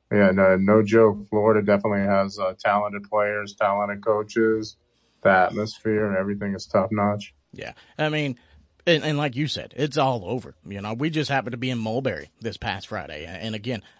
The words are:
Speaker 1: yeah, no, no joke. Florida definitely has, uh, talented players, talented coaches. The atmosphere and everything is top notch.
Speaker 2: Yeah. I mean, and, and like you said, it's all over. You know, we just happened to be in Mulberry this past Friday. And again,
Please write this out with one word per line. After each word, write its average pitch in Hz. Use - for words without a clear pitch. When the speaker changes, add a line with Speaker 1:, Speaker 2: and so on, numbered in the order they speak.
Speaker 1:
yeah, 101
no, 95
no 104
joke. 104
Florida 107
definitely 101
has, 98
uh, 92
talented 104
players, 104
talented 101
coaches. 110
The -
atmosphere 104
and 98
everything 101
is 92
top 101
notch. 104
Speaker 2:
Yeah. 110
I 151
mean, 147
and, 160
and 147
like 143
you 147
said, -
it's 147
all 131
over. 101
You 98
know, 107
we 143
just 151
happened 123
to 117
be 127
in 127
Mulberry 110
this 110
past 95
Friday. 80
And 95
again, 110